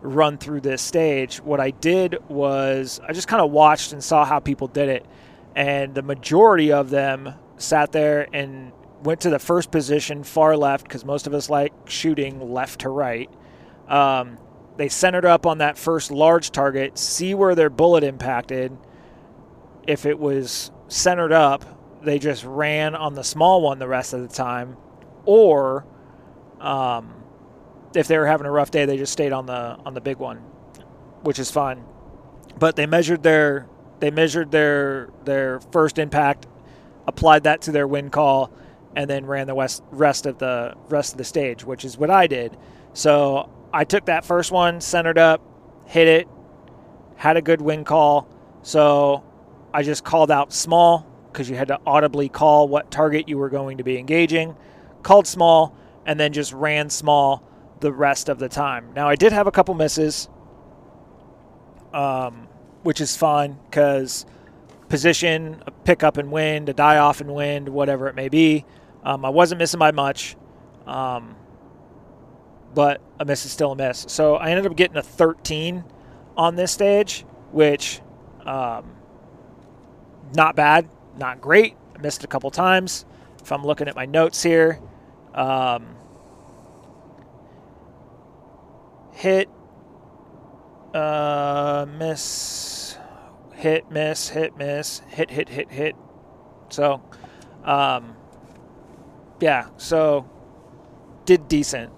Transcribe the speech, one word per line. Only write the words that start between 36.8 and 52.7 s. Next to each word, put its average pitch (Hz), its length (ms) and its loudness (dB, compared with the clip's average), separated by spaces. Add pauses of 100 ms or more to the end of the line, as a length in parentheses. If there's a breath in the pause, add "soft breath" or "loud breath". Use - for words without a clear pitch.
applied 156 360 6
that 156 180 2
to 160 100 -8
their 143 160 0
win 143 220 -4
call, 135 420 0 (420 loud breath)
and 143 140 -6
then 139 180 -6
ran 139 200 -6
the 135 80 -8
west, 131 360 -4
rest 143 360 0
of 131 120 -6
the, 123 360 -6 (140)
rest 143 240 -4
of 127 60 -16
the 123 60 -10
stage, 127 400 -6
which 127 200 -12
is 120 120 -14
what 151 140 -2
I 190 160 6
did. 123 300 -6 (360 loud breath)
So 143 560 2 (240)
I 156 120 0
took 202 200 -2
that 170 200 -2
first 175 280 -2
one, 175 280 0
centered 165 380 0
up, 160 220 6 (460)
hit 165 200 4
it, 160 220 4 (880)
had 160 200 2
a 165 60 0
good 156 200 0
win 151 220 -4
call. 147 440 2 (340)
So 143 600 2 (480)
I 147 120 -2
just 147 180 -4
called 156 300 2
out 143 200 0
small, 170 540 4 (260)
'cause 127 160 -10
you 131 60 -8
had 135 140 -4
to 139 180 -4
audibly 143 420 2
call 151 380 4
what 143 240 -4